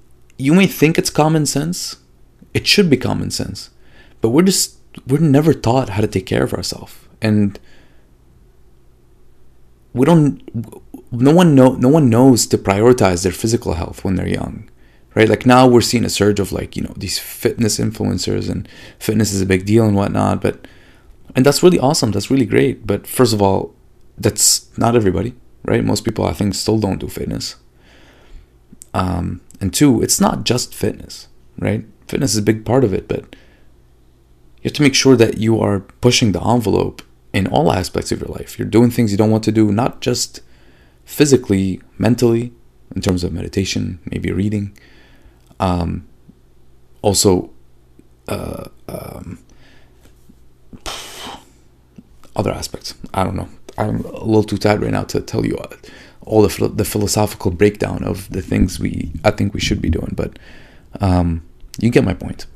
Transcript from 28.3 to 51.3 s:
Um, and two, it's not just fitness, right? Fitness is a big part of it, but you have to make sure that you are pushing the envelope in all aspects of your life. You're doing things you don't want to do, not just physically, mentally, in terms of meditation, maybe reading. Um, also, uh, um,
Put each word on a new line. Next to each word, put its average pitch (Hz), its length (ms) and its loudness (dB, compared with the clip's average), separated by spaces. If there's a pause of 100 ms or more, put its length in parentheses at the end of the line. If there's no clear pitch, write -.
Um, 90 480 -4 (180)
and 95 120 -4
two, 135 300 4
it's - 180 -2
not 143 240 0
just - 300 -4
fitness, - 540 -8 (300)
right? 104 260 -4 (240)
Fitness 123 240 -2
is 107 60 -2
a 104 40 0
big 110 220 0
part 127 200 2
of 98 100 0
it, - 120 -6
but - 300 -8 (1200)
you - 80 -14
have - 100 -4
to - 80 -2
make 139 120 4
sure 135 220 6
that 113 220 4
you 110 220 2
are 101 200 2 (200)
pushing 120 320 2
the 87 100 -4
envelope 101 600 0 (320)
in 95 120 0
all 147 240 2
aspects - 400 -4
of - 100 -4
your - 100 -8
life. - 280 -12
You're 110 80 -4
doing 113 240 4
things 117 220 0
you 98 60 0
don't 107 120 2
want 110 140 0
to 110 80 0
do, 107 180 2
not 107 300 -2
just - 400 -6 (640)
physically, 104 760 0 (160)
mentally, 117 560 0 (420)
in 92 60 -4
terms 90 200 -2
of 85 120 -6
meditation, 92 640 -6 (120)
maybe 92 220 -6
reading. 101 440 -4 (840)
Um, 90 480 -2 (920)
also, 95 480 2 (760)
uh, - 420 -10 (200)
um, - 500 -14 (3000)